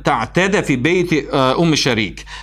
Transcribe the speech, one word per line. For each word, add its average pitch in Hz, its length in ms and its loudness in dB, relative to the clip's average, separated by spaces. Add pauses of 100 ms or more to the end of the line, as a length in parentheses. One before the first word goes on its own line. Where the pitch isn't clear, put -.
ta'tede 170 600 0
fi 143 100 0
bejti, 165 420 0
e, 131 380 0
Ummi 165 200 4
Šerik." 113 500 -2 (160)